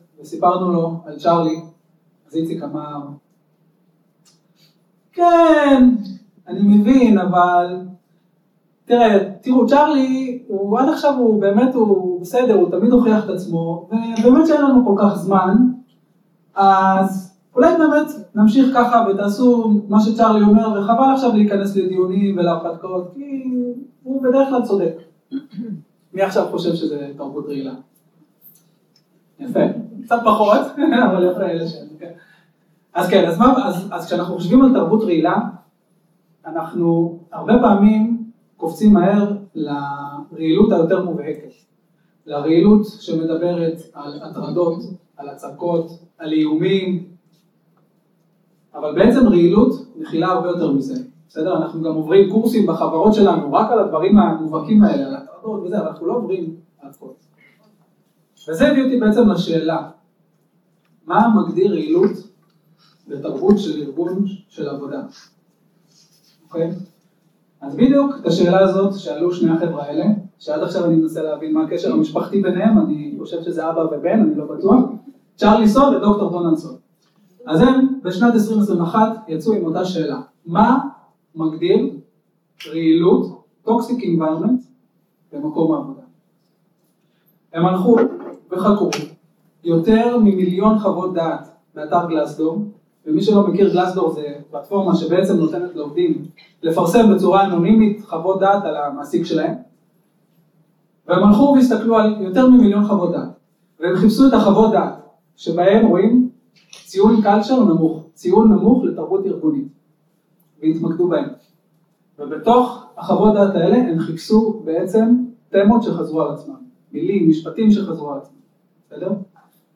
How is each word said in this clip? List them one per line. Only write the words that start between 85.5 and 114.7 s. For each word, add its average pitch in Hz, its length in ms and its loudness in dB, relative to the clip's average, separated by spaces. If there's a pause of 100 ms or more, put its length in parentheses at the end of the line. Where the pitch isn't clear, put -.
העבודה? - 280 -10 (1500)
הם 170 120 0
הלכו 190 320 2 (540)
וחקרו 190 380 0 (760)
יותר 220 540 2
ממיליון 196 640 2
חוות 180 340 -4
דעת 165 340 -6 (280)
באתר 151 340 -4
גלסדור, 160 520 -4 (440)
ומי 156 160 -2
שלא 202 260 4
מכיר, 175 260 2
גלסדור 180 380 -2
זה 147 240 -10 (160)
פלטפורמה 175 440 -2
שבעצם 170 420 0
נותנת 170 380 -4
לעובדים 156 500 -4 (380)
לפרסם 185 520 4
בצורה 190 300 2
אנונימית 202 600 2
חוות 185 340 -4
דעת 196 240 2
על - 140 -6
המעסיק 143 480 -6
שלהם, - 280 -2 (1500)
והם 185 160 2
הלכו 269 320 6
והסתכלו 226 420 2
על 214 240 2
יותר 254 280 2
ממיליון 208 380 6
חוות 175 240 -2
דעת, - 180 -6 (500)
והם 175 160 -2
חיפשו 262 320 4
את 240 60 4
החוות 214 380 4
דעת - 220 -2 (420)
שבהם 190 500 2
רואים 214 440 4 (560)
ציון 208 360 2
קלצ'ר 214 420 2
נמוך, 165 400 0 (100)
ציון 214 380 2
נמוך - 320 2
לתרבות 175 420 -4
ארגונית, 147 420 -4 (920)
והתמקדו 170 460 -2
בהם. 151 220 -4 (920)
ובתוך 220 640 -2 (120)
החוות 208 360 2
דעת 196 220 2
האלה 185 220 2
הם 170 220 0
חיפשו 214 640 -2
בעצם 220 500 0 (340)